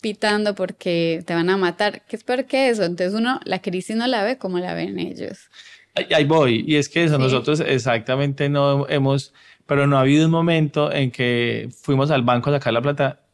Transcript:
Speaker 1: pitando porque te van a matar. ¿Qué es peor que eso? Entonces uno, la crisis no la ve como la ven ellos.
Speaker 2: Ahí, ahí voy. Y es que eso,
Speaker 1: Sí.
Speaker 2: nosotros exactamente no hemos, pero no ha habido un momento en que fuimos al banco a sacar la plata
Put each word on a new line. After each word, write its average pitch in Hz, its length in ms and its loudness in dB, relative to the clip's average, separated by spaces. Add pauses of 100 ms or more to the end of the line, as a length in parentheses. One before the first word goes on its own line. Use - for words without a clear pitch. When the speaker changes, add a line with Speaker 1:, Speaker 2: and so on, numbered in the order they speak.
Speaker 1:
pitando 208 540 -2
porque 170 720 -2
te 170 80 -4
van 170 160 0
a 196 80 2
matar. 190 500 -2
¿Qué 220 80 -10
es - 80 -16
peor 254 220 -2
que 262 240 2
eso? 214 140 0
Entonces 180 340 -2
uno, 247 260 -2
la 190 160 -4
crisis 185 360 -6
no 233 100 -2
la 226 180 0
ve 254 140 -4
como 180 200 -6
la 180 160 -6
ven 175 240 -6
ellos. - 520 -10 (440)
Speaker 2:
Ahí, 190 200 -4
ahí 151 100 4
voy. 139 420 2
Y 147 100 2
es 143 120 0
que 170 160 0
eso, 151 120 2
Speaker 1:
Sí. 131 60 2
Speaker 2:
nosotros 131 380 2
exactamente 135 880 0
no 139 400 2
hemos, 139 460 0 (320)
pero 143 200 2
no 139 120 4
ha - 20 4
habido 143 240 4
un 165 80 4
momento 160 600 2
en 139 180 0
que 120 580 -2 (140)
fuimos 139 280 0
al 139 120 2
banco 123 280 0
a 147 40 2
sacar 131 180 -2
la 117 80 2
plata 143 400 -2 (140)